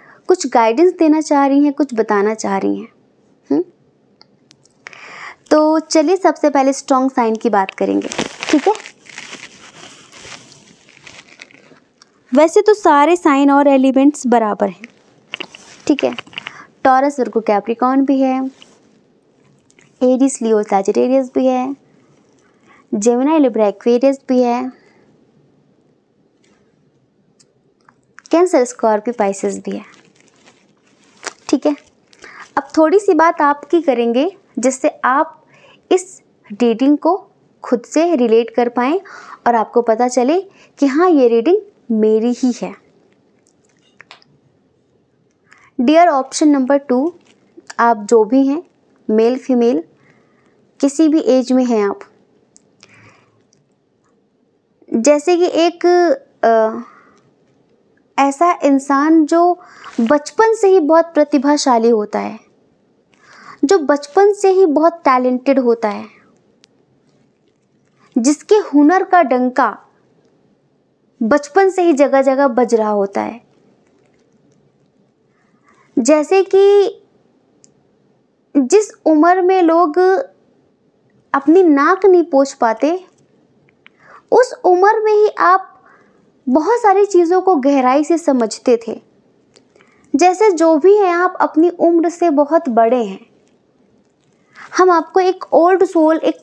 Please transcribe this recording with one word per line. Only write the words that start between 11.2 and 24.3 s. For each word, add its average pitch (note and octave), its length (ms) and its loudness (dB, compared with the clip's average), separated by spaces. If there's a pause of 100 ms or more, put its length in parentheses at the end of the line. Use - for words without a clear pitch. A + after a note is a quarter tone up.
वैसे D#4+ 280 2
तो G#4+ 120 4
सारे D#4+ 420 2
साइन C#4 340 0
और C#4 180 2
एलिमेंट्स C4+ 580 2
बराबर G#3+ 420 0
हैं, - 140 -14 (1040)
ठीक C#4+ 180 0
है। B3 100 -4 (720)
टॉरस, C4+ 360 0
वर्गो, A3+ 200 -4
कैप्रिकॉर्न A#3 640 -2
भी C4+ 160 -2
है, C4 260 -2 (1600)
एरीज, B3+ 400 0
लियो, A3 200 0
सजिटेरियस A#3+ 720 -2
भी C4 120 0
है, B3+ 300 -4 (1200)
जेमिनी, A#3+ 440 0
लिब्रा, A3+ 280 0
एक्वेरियस A#3+ 600 -2
भी B3+ 140 0